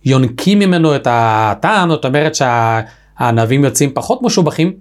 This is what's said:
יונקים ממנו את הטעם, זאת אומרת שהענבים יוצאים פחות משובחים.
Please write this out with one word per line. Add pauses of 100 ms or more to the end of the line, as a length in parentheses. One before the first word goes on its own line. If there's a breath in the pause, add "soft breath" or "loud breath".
יונקים
ממנו
את
הטעם,
זאת
אומרת
שהענבים
יוצאים
פחות
משובחים.